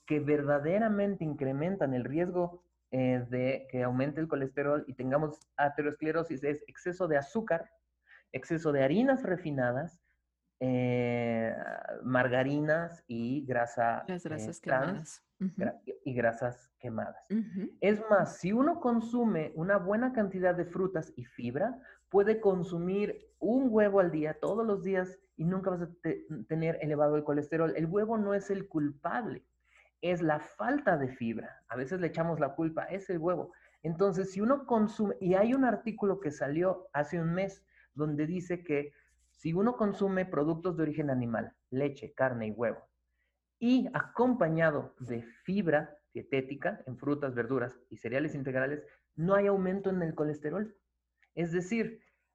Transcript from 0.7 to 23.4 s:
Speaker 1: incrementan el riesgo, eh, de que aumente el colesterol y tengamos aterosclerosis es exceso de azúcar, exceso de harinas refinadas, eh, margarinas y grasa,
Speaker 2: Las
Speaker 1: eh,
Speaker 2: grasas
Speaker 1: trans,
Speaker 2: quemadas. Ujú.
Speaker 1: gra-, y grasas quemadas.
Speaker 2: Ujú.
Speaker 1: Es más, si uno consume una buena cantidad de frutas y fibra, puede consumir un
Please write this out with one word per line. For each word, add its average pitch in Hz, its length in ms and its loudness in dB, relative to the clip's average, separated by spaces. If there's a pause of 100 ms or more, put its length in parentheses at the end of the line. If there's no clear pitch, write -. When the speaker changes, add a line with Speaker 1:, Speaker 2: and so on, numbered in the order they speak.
Speaker 1:
incrementan 143 720 0
el 120 80 0
riesgo, 175 600 -2 (280)
eh, 127 400 2
de 127 400 -2
que 127 100 -2
aumente 131 400 -2
el 160 60 -2
colesterol 143 580 -2
y - 80 -12
tengamos 143 460 -2 (180)
aterosclerosis 147 840 -2
es 147 240 -2
exceso 180 400 -6
de 156 100 4
azúcar, 165 540 -2 (600)
exceso 160 400 -2
de 139 120 4
harinas 254 400 4
refinadas, 143 760 -2 (600)
eh, 120 960 0 (480)
margarinas 139 1040 2
y 123 380 -4
grasa, 120 600 0
Speaker 2:
Las 180 180 -6
Speaker 1:
eh, 165 40 -6
Speaker 2:
grasas 151 320 -8
Speaker 1:
trans, 135 240 2
Speaker 2:
quemadas. 175 380 -6 (160)
Ujú. 190 180 -2
Speaker 1:
gra-, - 240 -4 (240)
y 131 80 -4
grasas 120 640 -2
quemadas. 110 520 -8
Speaker 2:
Ujú. 196 400 -4 (100)
Speaker 1:
Es 208 280 2
más, 190 280 4
si 185 160 -2
uno 302 260 4
consume 226 760 0
una 185 220 2
buena 214 360 0
cantidad 185 420 2
de 175 100 -2
frutas 180 500 -2
y 123 100 -12
fibra, 143 540 -4 (300)
puede 214 300 6
consumir 185 880 0 (100)
un 254 320 4